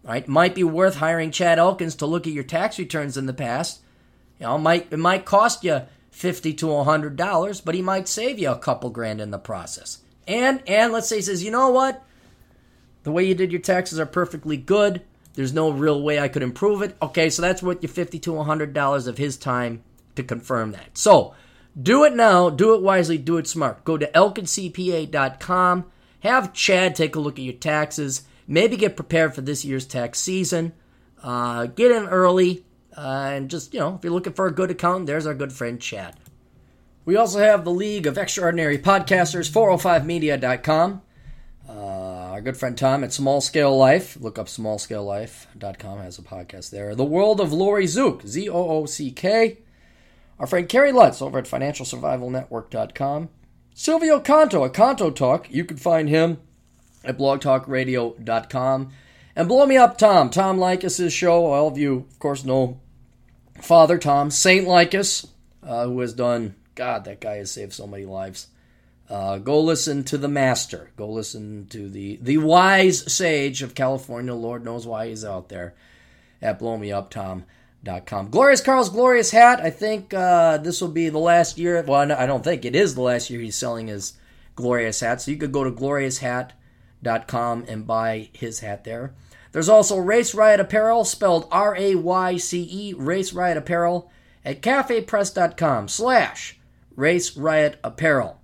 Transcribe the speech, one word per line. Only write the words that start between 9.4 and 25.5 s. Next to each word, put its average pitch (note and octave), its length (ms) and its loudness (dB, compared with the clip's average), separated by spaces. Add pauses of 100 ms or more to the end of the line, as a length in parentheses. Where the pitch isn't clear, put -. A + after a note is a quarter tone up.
And, C4 400 0
and G#3+ 240 4
let's A3 160 -4
say A3 100 -2
he G3+ 40 -2
says, F3+ 220 -4
"You G#3+ 80 -6
know C4 180 2
what? C4 340 2 (1000)
The D3 80 -6
way F3 120 0
you F#3 120 2
did F3+ 160 -2
your F3 100 -4
taxes F3+ 380 -2
are D#3+ 60 -2
perfectly D#3 520 -6
good. G3 440 0 (320)
There's C3+ 200 -4
no D#3 160 2
real C#3+ 320 0
way D3 180 0
I C#3+ 80 -2
could C#3 160 -4
improve G3 380 -2
it." G3+ 200 -6
Okay, D#3+ 280 0
so E3 120 -4
that's F#3 220 -2
worth F3+ 180 -4
your C#3+ 80 -6
fifty F3 300 -8
to D#3+ 180 -6
a D3+ 60 -4
hundred D3+ 300 -4
dollars C#3 340 -2
of A#2 100 -8
his C#3 200 -4
time A#2+ 460 -4 (320)
to C3+ 80 -6
confirm A#2 480 -6
that. - 260 -16
So, D#3+ 360 6 (480)
do A#3+ 220 4
it C#4 120 6
now. F#3+ 340 6
Do G3+ 240 4
it G3+ 80 2
wisely. F3+ 360 2
Do D#3 200 -2
it D#3+ 100 -6
smart. C#3 360 -4
Go D#3+ 140 -2
to D3 180 -4
elkins F#3+ 360 2
C F#3 180 -6
P F#3 240 -6
A D#3+ 120 -2
dot C#3 340 -4
com. F3+ 460 0 (360)